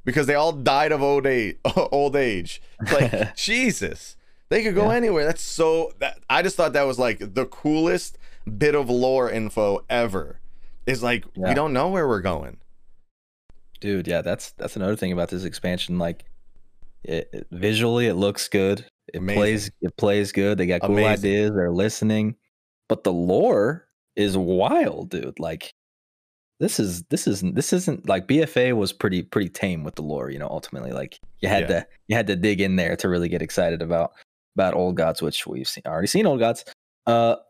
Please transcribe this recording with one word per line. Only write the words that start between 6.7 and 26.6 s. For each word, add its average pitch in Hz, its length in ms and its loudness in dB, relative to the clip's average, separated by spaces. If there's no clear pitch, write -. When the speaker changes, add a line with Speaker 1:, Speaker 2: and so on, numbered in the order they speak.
Speaker 1:
that 143 120 4
was, 127 140 -2
like, 107 340 -2
the 123 120 0
coolest 160 680 0
bit 147 180 4
of 135 120 0
lore 123 400 2
info 107 600 0
ever. 98 480 -2
Is 127 160 0
like, 120 220 0
we 185 120 -2
Speaker 2:
Yeah. - 60 2
Speaker 1:
don't 151 180 2
know 135 160 2
where 185 180 0
we're 110 140 0
going. 78 380 -4
Speaker 2:
Dude, 98 260 -2
yeah, 85 160 0
that's, - 300 -6
that's - 240 -10
another 101 200 0
thing 92 140 -4
about 87 200 -2
this 92 140 -6
expansion. 90 540 -4
Like, 85 260 -4
it, - 300 -6
it, - 180 -10
visually, 110 560 2
it 95 80 2
looks 101 340 0
good. 101 360 0
It 87 60 -8
Speaker 1:
Amazing. 98 220 0
Speaker 2:
plays, 107 300 2
it 90 160 -4
plays 101 360 2
good. 98 260 2
They 90 80 2
got 87 160 0
cool 98 160 2
Speaker 1:
Amazing. 107 140 4
Speaker 2:
ideas. 104 240 2
They're 87 180 2
listening, 107 640 0
but - 160 -2
the 95 80 2
lore 123 760 2
is 101 200 2
wild, 127 760 0
dude. - 300 -8
Like, - 320 -8